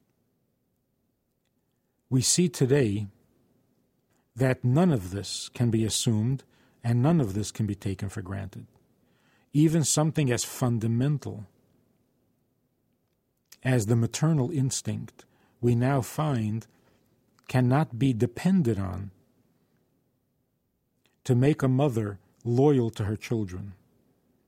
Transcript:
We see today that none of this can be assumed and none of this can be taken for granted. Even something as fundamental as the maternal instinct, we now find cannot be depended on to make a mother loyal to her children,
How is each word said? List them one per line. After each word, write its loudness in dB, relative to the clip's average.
We 2
see 2
today 0
that 0
none 4
of -2
this -10
can 0
be 2
assumed -2
and 0
none 4
of -2
this -4
can -4
be -4
taken -6
for -10
granted. -12
Even 4
something 0
as 0
fundamental -2
as 0
the 2
maternal 0
instinct, -6
we 2
now 2
find -4
cannot 2
be 2
depended 2
on -8
to 2
make 2
a 0
mother -2
loyal 4
to -6
her -2
children, -6